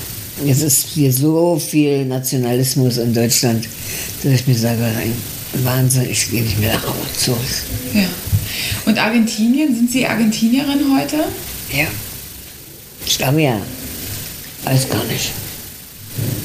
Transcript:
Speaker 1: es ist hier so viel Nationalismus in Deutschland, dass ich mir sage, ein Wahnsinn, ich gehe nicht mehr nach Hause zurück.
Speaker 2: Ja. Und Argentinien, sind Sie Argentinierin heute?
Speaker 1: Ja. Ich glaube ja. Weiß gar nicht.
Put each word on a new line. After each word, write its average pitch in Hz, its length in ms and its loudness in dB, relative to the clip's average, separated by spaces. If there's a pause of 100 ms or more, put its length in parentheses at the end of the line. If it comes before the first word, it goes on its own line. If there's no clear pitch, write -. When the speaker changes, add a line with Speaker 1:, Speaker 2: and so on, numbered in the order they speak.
(440)
Speaker 1:
es 139 180 4
ist - 260 0
hier 139 240 2
so 160 440 4
viel 143 480 2
Nationalismus 127 920 2
in 117 180 2
Deutschland, 117 540 2 (560)
dass 139 80 4
ich 127 160 4
mir 123 100 4
sage, 117 240 2
ein 113 300 -2 (520)
Wahnsinn, 127 460 2
ich - 220 -2
gehe 117 100 0
nicht 107 160 -2
mehr 110 160 2
nach - 140 -2
Hause - 280 -4
zurück. 120 220 0 (560)
Speaker 2:
Ja. 196 140 2 (800)
Und 214 120 4
Argentinien, 233 760 4
sind 240 160 2
Sie 262 120 2
Argentinierin 247 760 2 (180)
heute? 285 200 -2 (520)
Speaker 1:
Ja. 143 160 0 (1200)
Ich - 100 0
glaube 143 240 2
ja. 127 180 4 (1080)
Weiß 135 260 2
gar 110 140 0
nicht. - 260 -4 (1160)